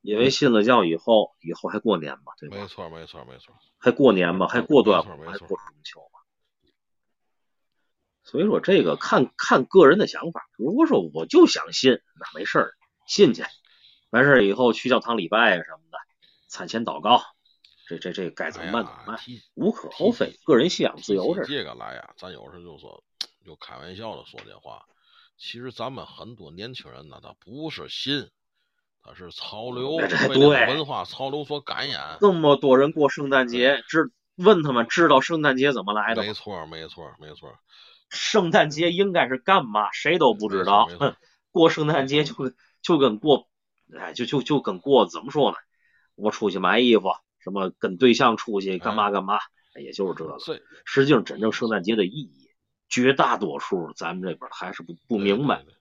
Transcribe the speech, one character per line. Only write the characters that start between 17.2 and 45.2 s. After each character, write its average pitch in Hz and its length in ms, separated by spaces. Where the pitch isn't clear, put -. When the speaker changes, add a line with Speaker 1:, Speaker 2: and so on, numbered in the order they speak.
Speaker 1:
这， 82 100
这， 90 140
这 87 180
该 80 220
怎 85 120
么 82 60
办， 113 140
Speaker 2:
哎 - 40
呀， - 100
Speaker 1:
怎 104 140
么 110 40
办？ - 80
Speaker 2:
提-， 120 180
Speaker 1:
无 202 180
可 - 180
厚 226 220
非， - 140
Speaker 2:
提 - 100
起， - 80
Speaker 1:
个 151 120
人 156 140
信 160 160
仰 - 160
自 101 140
由 117 180
这 190 80
是。 - 60
Speaker 2:
提 139 60
起 139 40
这 101 60
个 64 100
来 62 220
呀， - 200
咱 90 160
有 58 200
时 92 40
候 87 60
就 82 160
说， - 240
就 78 120
开 - 200
玩 87 200
笑 107 180
的 64 100
说 - 220
这 50 140
话。 - 240
其 - 220
实 123 140
咱 120 200
们 90 140
很 110 300
多 78 160
年 110 220
轻 - 180
人 123 160
呢， - 120
他 67 200
不 143 300
是 - 180
信， 135 420
他 - 120
是 87 160
潮 110 400
流， 131 280
Speaker 1:
哎， - 100
这 - 80
Speaker 2:
被 131 60
这 135 60
个 143 80
文 139 360
化 123 200
潮 135 260
流 147 140
所 147 160
感 - 280
染。 78 300
Speaker 1:
对。 202 100
这 190 40
么 151 240
多 131 200
人 139 140
过 151 180
圣 139 220
诞 131 160
节， 123 300
Speaker 2:
对。 - 100
Speaker 1:
知-， 156 260
问 180 300
他 139 80
们 117 160
知 170 200
道 131 120
圣 160 220
诞 135 140
节 139 160
怎 104 120
么 104 80
来 107 220
的 95 80
吗？ 101 40
Speaker 2:
没 107 80
错， 87 320
没 80 220
错， 78 320
没 76 140
错。 73 180
Speaker 1:
圣 185 420
诞 165 200
节 165 220
应 196 200
该 143 160
是 131 80
干 180 300
嘛？ 104 260
谁 170 260
都 131 140
不 101 160
知 95 160
道。 104 220
Speaker 2:
没 87 100
错， 139 100
没 - 40
错。 - 60
Speaker 1:
<laughs> - 180
过 165 180
圣 156 160
诞 139 200
节 147 180
就， 156 100
就 170 160
跟 113 200
过， 165 300
哎， 85 140
就， 120 120
就， 131 180
就 139 180
跟 95 180
过， 123 280
怎 82 160